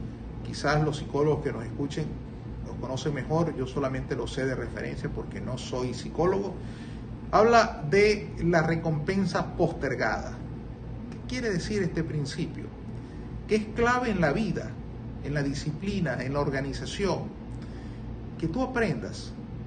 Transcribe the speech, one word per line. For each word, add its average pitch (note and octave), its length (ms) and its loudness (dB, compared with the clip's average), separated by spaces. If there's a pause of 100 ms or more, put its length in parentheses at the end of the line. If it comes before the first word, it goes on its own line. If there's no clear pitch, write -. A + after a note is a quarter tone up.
(460)
quizás D3+ 360 2
los D3+ 140 2
psicólogos C#3+ 480 2
que B2+ 80 -2
nos A2+ 120 -6
escuchen C#3 420 -4 (600)
lo - 100 -8
conocen C3 360 -4
mejor, D3+ 420 2
yo B2+ 120 -2
solamente C3 500 -2
lo A#2+ 100 -2
sé C3 200 -2
de C3 80 0
referencia A#2 560 -4
porque A2 320 -6
no B2 160 -4
soy B2+ 340 -2
psicólogo. F#3+ 640 2 (760)
Habla A3 580 8
de G#3 400 6 (120)
la E3+ 200 6
recompensa E3+ 920 2
postergada. B2+ 760 2 (800)
¿Qué - 240 -6
quiere B3 160 0
decir G3+ 320 2
este E3 200 2
principio? - 600 -2 (840)
Que G#3 80 4
es G#3+ 80 2 (100)
clave B3 360 4
en F#3 100 2
la D3+ 120 6
vida, D#3+ 380 0 (540)
en C#3 100 -2
la D3 80 2
disciplina, D3 800 0
en C3 120 -2
la C#3+ 60 2
organización, C#3 960 -2 (1000)
que D#3+ 100 0
tú G#3 140 0
aprendas A3+ 680 0 (340)